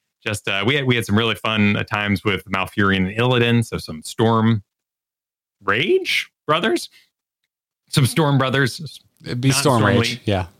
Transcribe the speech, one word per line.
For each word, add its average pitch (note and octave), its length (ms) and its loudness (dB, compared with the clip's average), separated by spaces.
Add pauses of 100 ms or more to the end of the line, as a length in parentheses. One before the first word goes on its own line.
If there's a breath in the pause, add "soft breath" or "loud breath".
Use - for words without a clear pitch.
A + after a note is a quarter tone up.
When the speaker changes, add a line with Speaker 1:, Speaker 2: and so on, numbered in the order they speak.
(260)
Speaker 1:
Just, G#2+ 240 -6
uh, G2 160 -2
we C3+ 100 2
had, C#3 100 -2
we B2 100 2
had A#2 100 -2
some G2+ 120 0
really A2+ 180 0
fun, G#2+ 420 0
uh, A2+ 60 -4
times G#2 420 -2
with F#2+ 200 -2
Malfurion F#2+ 640 0
and G2+ 100 -8
Illidan, A#2 460 2
so - 140 -6
some A#2 260 -12
Storm A2+ 600 0 (1000)
Rage F3 640 0 (160)
brothers? F3 440 -2 (1000 soft breath)
Some C#3+ 180 2
Storm C#3+ 300 2
brothers. C3+ 640 -2 (240)
Speaker 2:
It'd A#2+ 160 -8
be C3+ 100 0
Speaker 1:
Not C3+ 80 0
Speaker 2:
Storm C3 240 2
Speaker 1:
Storm G2+ 160 4
Speaker 2:
Rage, A#2 120 0
Speaker 1:
League. A#2+ 160 -10
Speaker 2:
yeah. F#2 220 0 (120)